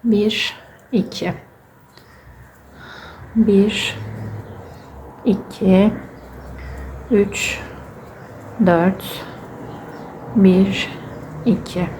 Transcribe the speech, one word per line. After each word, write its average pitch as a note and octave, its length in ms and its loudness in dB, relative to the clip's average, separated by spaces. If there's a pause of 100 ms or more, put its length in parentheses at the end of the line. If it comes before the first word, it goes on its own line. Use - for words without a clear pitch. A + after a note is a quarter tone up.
Bir, G#3+ 500 2 (380)
iki. F3+ 400 -2 (2000)
Bir, G#3 600 4 (1300)
iki, G3 680 4 (1160)
üç, - 480 0 (1080)
dört. F3 380 4 (1300)
Bir, F#3+ 520 6 (580)
iki. F3+ 400 0 (120)